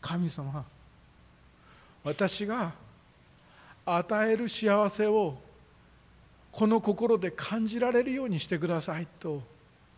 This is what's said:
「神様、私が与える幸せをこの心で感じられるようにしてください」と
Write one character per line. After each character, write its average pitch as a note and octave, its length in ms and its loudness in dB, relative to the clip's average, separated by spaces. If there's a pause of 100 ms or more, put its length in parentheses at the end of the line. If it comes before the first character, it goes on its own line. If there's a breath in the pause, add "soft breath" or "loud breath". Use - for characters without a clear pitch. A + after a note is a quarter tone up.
「神 E3+ 300 -2
様、 C#3 340 -8 (1400 soft breath)
私 F#3+ 440 -2
が G#3 260 -4 (1120 soft breath)
与 G3 460 2
え A3 60 4
る A3+ 120 -2
幸 G#3 400 4
せ G#3+ 180 0
を G#3 300 2 (1160)
こ A3 140 2
の A3 140 4
心 A3 380 2
で F3+ 120 -2
感 A3 360 -4
じ A3 120 -4
ら B3 140 2
れ A#3+ 100 4
る C4 100 -2
よ C4+ 120 -4
う B3 40 -4
に E3+ 120 -2
し - 60 -8
て F3 120 -2
く D#3+ 80 -2
だ E3 140 0
さ D#3 180 -6
い」 E3 80 -6 (140)
と D3 220 -6 (560)